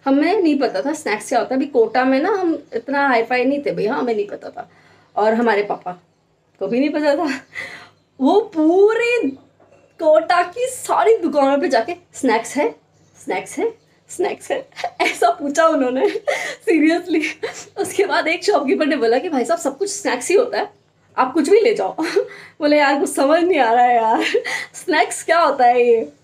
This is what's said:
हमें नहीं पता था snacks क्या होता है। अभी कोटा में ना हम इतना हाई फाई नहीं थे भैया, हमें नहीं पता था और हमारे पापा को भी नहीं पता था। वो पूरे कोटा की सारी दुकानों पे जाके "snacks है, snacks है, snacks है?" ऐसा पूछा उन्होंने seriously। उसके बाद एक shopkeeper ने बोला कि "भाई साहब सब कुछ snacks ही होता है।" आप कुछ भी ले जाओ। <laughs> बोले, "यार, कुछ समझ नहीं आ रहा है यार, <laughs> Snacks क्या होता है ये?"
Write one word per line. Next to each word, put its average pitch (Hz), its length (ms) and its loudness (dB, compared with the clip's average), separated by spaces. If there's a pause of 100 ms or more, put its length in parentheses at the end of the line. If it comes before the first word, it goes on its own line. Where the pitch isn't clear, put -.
हमें 320 360 2
नहीं 294 180 2
पता 202 220 0
था 294 120 -4
snacks 214 360 -6
क्या 247 100 2
होता 247 160 -4
है। 269 60 0
अभी 294 40 -2
कोटा 247 400 0
में 262 140 2
ना 349 100 0
हम 359 340 -2 (100)
इतना 277 340 -2
हाई 240 160 2
फाई 247 220 -2
नहीं 285 200 0
थे 180 60 -2
भैया, 196 220 -2
हमें 240 220 -2
नहीं 202 120 -4
पता - 220 -14
था - 200 -16 (460)
और 214 180 2
हमारे 226 300 0
पापा - 280 -8 (680)
को 190 80 -4
भी 240 120 0
नहीं 294 100 0
पता 294 260 0
था। 294 260 -4 (800)
वो 359 200 4
पूरे 415 880 2 (680)
कोटा 320 440 2
की 494 260 -4
सारी 415 480 0
दुकानों 285 400 0
पे 339 100 -2
जाके 339 260 0 (200)
"snacks 226 440 -2
है, 330 180 -2 (500)
snacks 190 340 -8
है, 453 140 -2 (360)
snacks - 420 -6
है?" 523 180 -6 (320)
ऐसा 339 280 0
पूछा 320 380 0
उन्होंने 277 420 0 (600)
seriously। 330 540 2 (540)
उसके 392 280 -2
बाद 294 220 -2
एक 339 160 -2
shopkeeper 311 420 0
ने 294 100 0
बोला 226 220 2
कि 330 120 -4
"भाई 262 160 -2
साहब 330 140 -2
सब - 180 -6
कुछ 403 120 -4
snacks - 400 -6
ही 349 60 2
होता 208 220 2
है।" - 260 -8 (320)
आप 262 160 0
कुछ 320 160 0
भी 415 120 6
ले 226 120 2
जाओ। 190 200 -4
<laughs> - 680 -6
बोले, 294 180 2
"यार, 294 220 2
कुछ - 100 -2
समझ 311 340 2
नहीं 349 160 2
आ 233 140 4
रहा 247 100 4
है 247 120 4
यार, 226 280 2
<laughs> - 500 -4
Snacks 359 500 -2
क्या 339 160 2
होता 269 260 2
है 240 220 4
ये?" 226 140 4 (220)